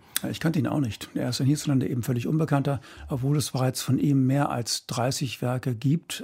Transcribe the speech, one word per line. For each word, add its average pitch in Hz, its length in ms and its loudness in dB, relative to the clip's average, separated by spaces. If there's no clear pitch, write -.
Ich - 80 -6
kannte 165 200 0
ihn 120 80 0
auch - 120 0
nicht. 120 340 -4
Er 131 160 -2
ist 123 120 -2
in 135 40 2
hierzulande 139 420 2
eben 120 160 -2
völlig 120 220 0
Unbekannter, 147 540 2
obwohl 139 280 0
es - 140 0
bereits 131 300 0
von 131 180 2
ihm 135 260 4
mehr 139 240 2
als - 380 -4
dreißig 127 540 -2
Werke 123 340 -2
gibt, 139 480 -2